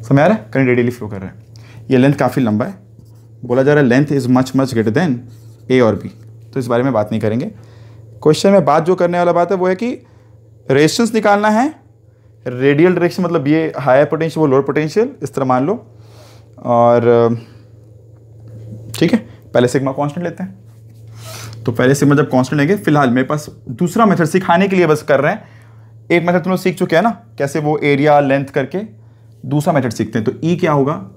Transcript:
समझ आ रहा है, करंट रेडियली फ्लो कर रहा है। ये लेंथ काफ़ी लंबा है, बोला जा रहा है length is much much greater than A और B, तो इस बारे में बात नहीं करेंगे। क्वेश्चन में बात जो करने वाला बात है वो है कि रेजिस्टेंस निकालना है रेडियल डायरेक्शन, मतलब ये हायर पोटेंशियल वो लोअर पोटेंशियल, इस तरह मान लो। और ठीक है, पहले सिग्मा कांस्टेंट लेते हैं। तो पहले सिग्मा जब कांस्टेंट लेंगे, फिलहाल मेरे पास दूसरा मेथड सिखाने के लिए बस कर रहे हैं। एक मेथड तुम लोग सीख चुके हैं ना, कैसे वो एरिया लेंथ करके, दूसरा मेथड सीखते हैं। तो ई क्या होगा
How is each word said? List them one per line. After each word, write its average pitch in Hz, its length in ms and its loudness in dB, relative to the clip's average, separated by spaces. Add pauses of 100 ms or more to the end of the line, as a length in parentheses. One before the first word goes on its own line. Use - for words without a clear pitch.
समझ 139 160 2
आ 151 60 4
रहा 214 120 2
है, - 160 -12
करंट 135 140 2
रेडियली 123 240 2
फ्लो 107 160 -12
कर 101 100 -12
रहा 92 120 -12
है। - 60 -20 (560)
ये 127 60 4
लेंथ 135 160 4
काफ़ी 135 300 -2
लंबा 110 220 -2
है, 190 80 -12 (720)
बोला 135 180 0
जा 143 100 4
रहा 147 100 4
है 123 60 2
length 143 300 2
is 120 120 -2
much 127 240 2
much 131 180 -2
greater 110 200 0
than 151 220 0 (560)
A 127 100 4
और 107 220 2
B, - 40 -12 (460)
तो 139 60 -4
इस 120 80 -6
बारे 120 160 0
में 135 100 -2
बात 107 180 0
नहीं 110 100 -4
करेंगे। 113 240 -2 (800)
क्वेश्चन 156 260 2
में 196 160 4
बात 151 200 2
जो 180 100 2
करने 175 220 -2
वाला 175 140 2
बात 175 200 0
है 196 60 0
वो 185 100 -2
है 185 80 0
कि 233 140 -6 (800)
रेजिस्टेंस 156 420 2
निकालना 208 360 2
है 240 260 0 (720)
रेडियल 143 460 2
डायरेक्शन, 180 300 -2
मतलब 165 240 -2
ये 156 300 0
हायर 139 280 4
पोटेंशियल 160 360 -4
वो 156 60 2
लोअर 135 140 2
पोटेंशियल, 156 480 -2 (140)
इस 139 100 -10
तरह 139 120 -4
मान 127 200 0
लो। 214 200 -6 (760)
और 120 800 2 (1600)
ठीक 165 180 0
है, 226 40 0 (360)
पहले 123 140 2
सिग्मा 135 240 -2
कांस्टेंट 147 340 -6
लेते 170 180 -10
हैं। - 200 -14 (1000)
तो 123 80 -2
पहले 127 240 2
सिग्मा 143 200 2
जब 143 140 0
कांस्टेंट 131 300 0
लेंगे, 156 160 2
फिलहाल 147 340 0
मेरे 131 180 0
पास 151 220 -6 (200)
दूसरा 175 360 0
मेथड 190 200 2
सिखाने 185 420 0
के 190 80 -2
लिए 175 120 2
बस 151 160 0
कर 131 160 2
रहे 147 120 0
हैं। 220 120 -8 (680)
एक 170 140 2
मेथड 180 180 0
तुम 190 80 -4
लोग 185 80 -2
सीख 180 180 -4
चुके 180 180 -2
हैं 170 80 2
ना, 226 220 -4 (120)
कैसे 143 220 -4
वो 151 180 -2
एरिया 147 420 2
लेंथ 139 260 0
करके, 147 340 -4 (680)
दूसरा 147 280 -2
मेथड 131 160 0
सीखते 110 300 -4
हैं। 110 60 -4
तो 127 60 0 (120)
ई 170 120 0
क्या 165 160 -2
होगा 147 440 -2